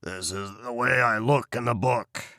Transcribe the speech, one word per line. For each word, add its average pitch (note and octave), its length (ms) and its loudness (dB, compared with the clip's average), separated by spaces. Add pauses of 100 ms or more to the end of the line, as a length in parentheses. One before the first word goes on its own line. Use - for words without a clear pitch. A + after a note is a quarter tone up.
This F#2 300 -8
is G2 200 -6 (100)
the B2 120 -10
way B2+ 280 2
I A#2 160 4
look A#2+ 380 2
in A#2+ 100 -4
the A#2+ 80 2
book A2+ 520 0 (140)